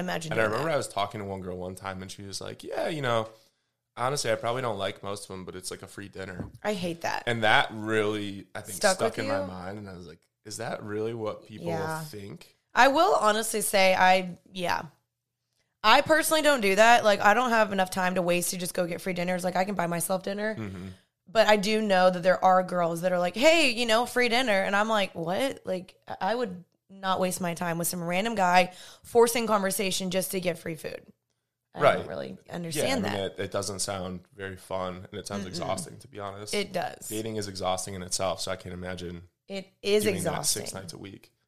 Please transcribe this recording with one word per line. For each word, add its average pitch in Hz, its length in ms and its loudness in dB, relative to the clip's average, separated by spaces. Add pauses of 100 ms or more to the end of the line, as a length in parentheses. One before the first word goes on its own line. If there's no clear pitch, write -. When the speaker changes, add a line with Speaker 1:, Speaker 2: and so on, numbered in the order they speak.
Speaker 1:
imagine 170 260 -6
Speaker 2:
and 113 80 0
I 110 40 4
Speaker 1:
doing 107 80 0
Speaker 2:
remember 139 180 -2
Speaker 1:
that. 151 40 0
Speaker 2:
I - 40 0
was 117 100 -4
talking 101 320 -4
to 98 60 -8
one 95 160 -8
girl 90 160 -8
one 92 160 -8
time, 95 280 -10
and 95 80 -14
she 101 120 -16
was 98 180 -10
like, 101 240 -12
Yeah, - 240 -4
you 151 140 -4
know, 117 260 0 (680)
honestly, 123 340 -2
I 110 60 2
probably 120 260 -4
don't 110 160 -4
like 98 240 -6
most 101 260 -8
of - 60 -14
'em, 92 100 -10
but 87 120 -12
it's, 92 140 -10
like, 95 120 -10
a 98 40 -12
free 101 220 -16
dinner. 95 360 -12 (180)
Speaker 1:
I 208 120 -2
hate 175 280 -6
that. - 240 -6
Speaker 2:
And 117 180 -2
that 120 280 6
really, 107 840 -2
I 107 60 -10
think, 104 160 -12
Speaker 1:
Stuck 190 200 2
Speaker 2:
stuck - 200 -2
Speaker 1:
with - 40 -4
Speaker 2:
in 110 80 -4
my 101 120 0
Speaker 1:
you? 95 60 -4
Speaker 2:
mind, 92 320 -10
and 101 100 -14
I 92 80 -14
was 90 100 -16
like, 85 140 -20 (240)
"Is 104 140 -12
that 117 240 -8
really 107 320 -4
what 107 320 -8
people 107 220 -14
Speaker 1:
Yeah. 160 360 -4
Speaker 2:
think?" - 520 -16 (180)
Speaker 1:
I 247 140 8
will 330 260 4
honestly 214 480 2
say 190 320 4
I, 185 440 4 (140)
yeah. 175 300 -4 (1000)
I 233 180 8
personally 311 420 4
don't 285 180 4
do 196 140 2
that. 226 300 8
Like, 202 160 4
I 202 140 8
don't 247 160 2
have 220 220 2
enough 185 180 0
time 185 260 0
to 185 60 2
waste 175 280 0
to 190 60 -4
just 175 180 -6
go 180 120 -2
get 170 140 -6
free 190 120 -4
dinners. 175 320 -4
Like, 180 120 -2
I 185 80 2
can 202 120 -4
buy 170 100 0
myself 170 380 -2
dinner. 208 320 -4
Speaker 2:
Mm-hmm. 95 320 -8 (400)
Speaker 1:
But 208 200 4
I 214 80 8
do 214 240 2
know 185 300 6
that 180 120 0
there 180 220 4
are 185 180 6
girls 175 380 -2
that 180 120 0
are 180 60 2
like, 180 160 0
"Hey, 311 360 6
you 233 160 -2
know, 226 200 4
free 247 220 2
dinner." 220 340 2
And 196 140 0
I'm 214 120 2
like, 202 260 0
"What?" 190 500 -2
Like, 185 300 -6 (120)
I, - 100 -10 (160)
I - 20 0
would 190 300 -4 (240)
not 190 300 -2
waste 185 220 0
my 175 140 -2
time 170 240 -4
with 170 100 -2
some 180 160 -6
random 190 320 -2
guy 180 360 4 (300)
forcing 240 440 4
conversation 190 680 0
just 185 200 0
to 190 80 -4
get 175 180 -2
free 165 180 -10
food. - 260 -12 (720)
I - 80 -10
Speaker 2:
Right. 131 140 6
Speaker 1:
don't - 120 -6
really 67 380 -10
Speaker 2:
Yeah, - 80 -14
Speaker 1:
understand 170 520 -2
Speaker 2:
I 139 40 -2
mean, 107 100 -4
Speaker 1:
that. 95 120 -4
Speaker 2:
it, - 140 -12
it 95 40 -12
doesn't 101 300 -4
sound 92 400 -6 (160)
very 95 200 -10
fun, 92 540 -8
and 104 100 -12
it 90 60 -14
sounds 101 180 -8
Speaker 1:
Mm-mm. 92 40 -10
Speaker 2:
exhausting, 92 500 -6
to - 100 -20
be 104 120 -16
honest. 101 340 -10
Speaker 1:
It 196 180 -6
does. - 360 -8
Speaker 2:
Dating 110 280 -6
is 101 120 -4
exhausting 95 460 -4
in 90 80 -8
itself, 87 380 -4
so - 120 -6
I 90 40 -6
can't 90 160 -12
imagine 87 500 -10 (260)
Speaker 1:
It 190 180 -10 (160)
is 208 220 2
Speaker 2:
doing 208 100 2
that 170 60 -4
Speaker 1:
exhausting. - 420 -2
Speaker 2:
six - 120 -10
nights 95 180 -12
a - 60 -14
week. 98 340 -18 (160)